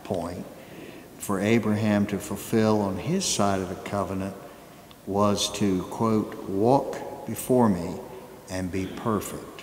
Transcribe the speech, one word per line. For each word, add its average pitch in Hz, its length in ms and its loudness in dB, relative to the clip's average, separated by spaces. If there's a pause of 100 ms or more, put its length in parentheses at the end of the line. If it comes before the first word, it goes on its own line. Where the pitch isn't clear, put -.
point 90 420 -4 (720)
for 98 220 -2
Abraham 104 680 4
to 101 100 -2
fulfill 107 640 2
on 95 160 0
his 175 260 0
side 98 380 2
of 90 80 -4
the - 200 -8
covenant 95 460 -2 (720)
was 101 460 4
to, 92 300 2
quote, - 680 0
"walk - 760 2
before 120 440 4
me 87 260 0 (540)
and 92 200 -4
be 95 160 -2
perfect" - 760 -4